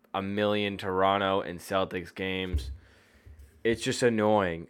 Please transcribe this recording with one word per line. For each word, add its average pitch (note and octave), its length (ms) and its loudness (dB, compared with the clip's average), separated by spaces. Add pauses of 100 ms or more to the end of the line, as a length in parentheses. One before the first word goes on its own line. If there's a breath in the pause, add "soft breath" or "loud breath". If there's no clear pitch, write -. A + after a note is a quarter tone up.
(120)
a G2 80 -2
million G#2 560 0
Toronto F#2+ 640 2
and E2+ 200 -8
Celtics F#2+ 540 -2
games. F#2+ 580 -4 (880 soft breath)
It's A2+ 200 0
just C3 200 -2
annoying. G#2+ 680 2